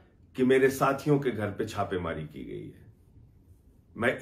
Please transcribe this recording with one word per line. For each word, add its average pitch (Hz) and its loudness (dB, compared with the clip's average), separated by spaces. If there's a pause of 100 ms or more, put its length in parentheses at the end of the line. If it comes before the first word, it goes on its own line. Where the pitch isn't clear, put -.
(360)
कि 127 2
मेरे 131 6
साथियों 139 2
के 135 -2
घर 107 -4
पे 98 -6
छापेमारी 87 -4
की 67 -14
गई - -12
है। - -20 (1080)
मैं 113 0